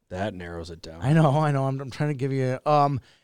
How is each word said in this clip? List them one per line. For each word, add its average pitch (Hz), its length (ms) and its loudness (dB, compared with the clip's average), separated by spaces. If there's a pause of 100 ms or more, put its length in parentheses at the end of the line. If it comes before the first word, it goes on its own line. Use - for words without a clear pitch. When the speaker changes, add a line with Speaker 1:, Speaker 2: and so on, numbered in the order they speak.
Speaker 1:
That 95 240 -4
narrows 85 380 -10
it 82 100 -16
down. - 200 -14
Speaker 2:
I 131 120 2
know, 156 260 4
I 151 120 2
know. 135 140 0
I'm, 135 140 -4
I'm 135 120 -12
trying 147 180 -2
to 147 60 -4
give 135 180 -2
you, 131 320 0
um, 143 340 4 (240)